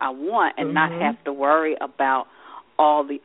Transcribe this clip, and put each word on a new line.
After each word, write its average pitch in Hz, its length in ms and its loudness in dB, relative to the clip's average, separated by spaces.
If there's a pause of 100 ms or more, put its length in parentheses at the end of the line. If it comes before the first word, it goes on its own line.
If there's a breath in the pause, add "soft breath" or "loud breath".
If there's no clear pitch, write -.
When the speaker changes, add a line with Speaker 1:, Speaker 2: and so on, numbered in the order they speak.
Speaker 1:
I 135 80 -2
want 160 480 -2
and 147 160 -6
not 156 180 2
Speaker 2:
Mm-hmm. 170 120 -6
Speaker 1:
have 160 220 -4
to 143 100 -6
worry 151 480 2
about 135 420 -2 (540 loud breath)
all 151 280 4
the 143 180 -8